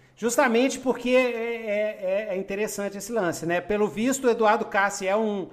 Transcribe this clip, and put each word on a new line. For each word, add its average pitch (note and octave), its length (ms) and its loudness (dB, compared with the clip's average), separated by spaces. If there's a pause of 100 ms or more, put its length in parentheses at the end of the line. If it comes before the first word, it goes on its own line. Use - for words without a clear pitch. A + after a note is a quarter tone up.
(200)
Justamente B3 600 2
porque B3 300 -2
é, B3+ 120 6
é, A3+ 800 -2
é, G3 320 0
é F3+ 40 -2
interessante G3+ 600 -4
esse G3 140 -10
lance, E3+ 340 -2
né? E3+ 160 0
Pelo G#3 260 0
visto, A3+ 380 -2
o A#3+ 60 6
Eduardo G#3+ 340 2
Cassi G3 420 0
é F#3+ 80 2
um, G#3 380 -2